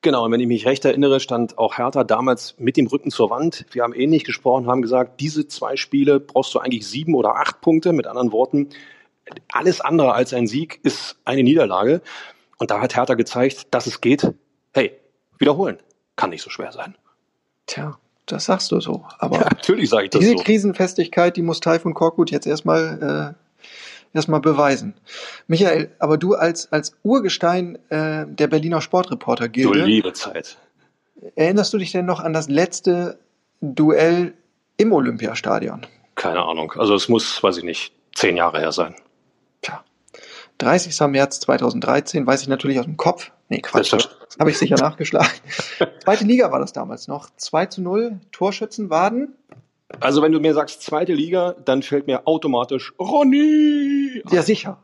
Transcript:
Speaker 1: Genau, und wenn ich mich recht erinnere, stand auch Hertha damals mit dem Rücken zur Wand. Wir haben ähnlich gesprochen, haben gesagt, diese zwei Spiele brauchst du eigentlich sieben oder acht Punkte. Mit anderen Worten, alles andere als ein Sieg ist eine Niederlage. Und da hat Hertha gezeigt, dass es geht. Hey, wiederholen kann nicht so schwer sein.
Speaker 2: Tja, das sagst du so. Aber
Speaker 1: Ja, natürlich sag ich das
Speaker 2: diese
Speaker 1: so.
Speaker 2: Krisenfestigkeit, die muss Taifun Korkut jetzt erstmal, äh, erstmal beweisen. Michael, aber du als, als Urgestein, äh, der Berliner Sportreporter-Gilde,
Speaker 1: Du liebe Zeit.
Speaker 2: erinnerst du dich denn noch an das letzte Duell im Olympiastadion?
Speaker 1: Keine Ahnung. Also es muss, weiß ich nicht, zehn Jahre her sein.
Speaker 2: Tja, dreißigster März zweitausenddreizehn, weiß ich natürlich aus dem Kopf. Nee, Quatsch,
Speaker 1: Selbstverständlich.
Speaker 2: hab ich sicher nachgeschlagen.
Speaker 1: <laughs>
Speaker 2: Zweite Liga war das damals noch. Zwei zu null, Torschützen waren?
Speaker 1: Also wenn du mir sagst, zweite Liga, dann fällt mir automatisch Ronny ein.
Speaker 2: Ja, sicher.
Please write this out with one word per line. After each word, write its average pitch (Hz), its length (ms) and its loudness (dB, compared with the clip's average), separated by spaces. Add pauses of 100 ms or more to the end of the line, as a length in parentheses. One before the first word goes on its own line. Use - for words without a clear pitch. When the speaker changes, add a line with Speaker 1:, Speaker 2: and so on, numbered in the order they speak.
Speaker 1:
Genau, 131 240 2
und 113 80 2
wenn 120 80 2
ich 123 60 0
mich 113 180 0
recht 135 180 0
erinnere, 135 380 4
stand 120 360 -4
auch 113 200 0
Hertha 127 260 0
damals 120 560 0
mit 117 160 -2
dem 127 120 2
Rücken 139 240 -4
zur 110 180 2
Wand. 147 420 -4
Wir 123 120 -2
haben 120 100 -2
ähnlich 139 320 2
gesprochen, 127 420 0
haben 127 140 0
gesagt, 123 400 0
diese 151 260 -4
zwei - 300 -8
Spiele 139 420 2
brauchst 135 340 -2
du - 60 0
eigentlich 117 260 -4
sieben 147 300 -2
oder 113 220 2
acht - 240 -4
Punkte. 160 320 2
Mit 160 140 0
anderen 117 260 -2
Worten, 139 360 0 (840)
alles 160 280 0
andere 147 340 2
als 123 200 0
ein 120 140 0
Sieg 143 360 -6
ist - 400 -4
eine 131 200 0
Niederlage. 123 580 2 (580)
Und 110 120 -4
da 104 100 -2
hat 123 140 -4
Hertha 127 200 0
gezeigt, 123 560 -2
dass 123 160 -2
es - 120 -10
geht. 131 320 2 (440)
Hey, - 220 0 (400)
wiederholen 147 400 0 (380)
kann - 140 -2
nicht 82 120 -12
so - 80 -16
schwer - 220 -12
sein. - 240 -14 (720)
Speaker 2:
Tja, 147 320 -10 (260)
das - 200 -6
sagst - 260 -2
du - 80 2
so. - 260 -8 (140)
Aber - 180 0
Speaker 1:
Ja, 82 60 4
natürlich - 460 2
sag 107 160 2
ich 95 60 -10
das - 80 2
Speaker 2:
diese 208 180 6
Speaker 1:
so. - 60 -2
Speaker 2:
Krisenfestigkeit, 185 920 2
die 175 60 -2
muss 165 180 -2
Taifun 165 340 0
Korkut 165 380 0
jetzt 143 160 -4
erstmal, 151 880 -2 (280)
äh, - 520 -18
erstmal 156 240 0
beweisen. 139 540 2 (540)
Michael, 165 520 2
aber 156 180 2
du 185 180 2
als, 165 360 -2
als 151 320 -4
Urgestein, 185 760 0 (120)
äh, 156 380 -4
der 151 200 -2
Berliner 156 340 0
Sportreporter-Gilde, 123 1000 0
Speaker 1:
Du 170 60 2
liebe 107 280 2
Zeit. - 440 -12 (760)
Speaker 2:
erinnerst 180 380 2
du 220 40 0
dich 185 140 -4
denn 180 140 -2
noch 180 160 -2
an 160 120 -2
das 156 160 -2
letzte 175 720 0 (420)
Duell 156 720 2 (440)
im 214 160 4
Olympiastadion? 117 920 -2 (300)
Speaker 1:
Keine 87 280 -2
Ahnung. 82 340 -4
Also 101 180 4
es 95 140 -2
muss, - 340 0
weiß 92 140 2
ich 85 60 -12
nicht, - 300 -8 (220)
zehn 90 220 2
Jahre 85 220 0
her 80 120 -2
sein. 82 240 -4 (640)
Speaker 2:
Tja, - 220 -12 (720)
dreißigster 151 500 2
März 139 340 0
zweitausenddreizehn, 127 840 0
weiß 131 160 2
ich 135 60 -10
natürlich 135 320 -2
aus 120 60 -4
dem 156 120 -8
Kopf. - 340 -2 (180)
Nee, 113 120 -4
Quatsch, - 300 0
Speaker 1:
Selbstverständlich. - 480 -4
Speaker 2:
hab 156 80 4
ich 147 100 0
sicher - 200 2
nachgeschlagen. 151 520 0 (380)
Speaker 1:
<laughs> - 360 -4
Speaker 2:
Zweite 208 200 2
Liga 226 280 4
war 135 80 -2
das 143 140 -6
damals 127 340 -12
noch. 143 280 -12
Zwei 165 320 -2
zu 185 140 -10
null, 202 380 -2 (120)
Torschützen 202 580 -6
waren? 214 460 0 (640)
Speaker 1:
Also 139 240 2
wenn 156 80 4
du 160 80 4
mir 151 160 2
sagst, 147 260 -2
zweite 170 320 -2
Liga, 175 400 0 (120)
dann 135 180 2
fällt 143 240 -2
mir 127 180 -2
automatisch 139 760 -2
Ronny 285 1300 2
ein. - 80 0
Speaker 2:
Ja, 175 80 4
sicher. - 420 -2